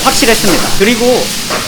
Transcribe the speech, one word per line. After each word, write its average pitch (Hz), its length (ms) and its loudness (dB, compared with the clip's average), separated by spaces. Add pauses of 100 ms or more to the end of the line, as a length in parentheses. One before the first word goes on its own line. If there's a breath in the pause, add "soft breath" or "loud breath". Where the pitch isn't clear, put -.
확실했습니다. 220 680 0 (100)
그리고 233 420 2 (460)